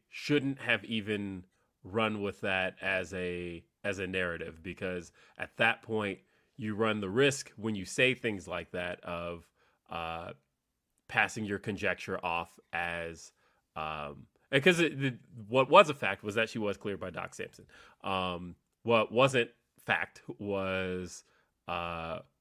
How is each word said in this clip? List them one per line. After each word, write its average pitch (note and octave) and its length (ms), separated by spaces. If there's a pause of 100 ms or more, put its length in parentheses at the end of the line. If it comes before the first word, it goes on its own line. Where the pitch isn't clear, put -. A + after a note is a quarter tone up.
shouldn't C#3 500
have A#2 260
even G2+ 600 (400)
run G#2+ 380
with G2 180
that F#2 400
as F#2 340
a, F2 480 (220)
as G2+ 140
a F#2+ 80
narrative, E2+ 560
because F2+ 500 (260)
at - 200
that A#2 240
point G#2 360 (380)
you G#2+ 180
run G#2+ 260
the G2 100
risk C3+ 460
when A2 180
you F#2+ 100
say B2+ 300
things G2+ 340
like F2 240
that F2+ 320
of, F2 420 (440)
uh, E2+ 420 (760)
passing A2 360
your G2+ 140
conjecture F#2+ 680
off E2+ 340 (140)
as, E2+ 600 (440)
um, D2 500 (240)
because E3 300
it, D3 180
the, C3+ 160 (340)
what C3 200
was E3 220
a D3 40
fact G2 280
was G#2 140
that A2+ 120
she - 100
was G#2 200
cleared G2 220
by F#2 100
Doc F2+ 240
Samson. F#2 320 (360)
Um, F2+ 520 (280)
what A2 300
wasn't B2+ 380 (340)
fact F2+ 380 (160)
was, F#2+ 840 (440)
uh, E2+ 520 (200)